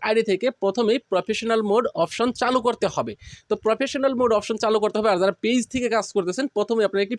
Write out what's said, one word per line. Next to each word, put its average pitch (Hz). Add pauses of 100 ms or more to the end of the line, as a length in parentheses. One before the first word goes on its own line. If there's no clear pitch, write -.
আইডি 220
থেকে 214 (120)
প্রথমেই 214 (100)
প্রফেশনাল 220
মোড 208 (120)
অপশন 170 (140)
চালু 247
করতে 226
হবে। 117 (340)
তো - (100)
প্রফেশনাল 262
মোড 240
অপশন 214
চালু 220
করতে 208
হবে। 214
আর 180
যারা 196
পেজ 240 (140)
থেকে 247
কাজ 214
করতেছেন, 185 (100)
প্রথমে 220
আপনার 196
একটি 226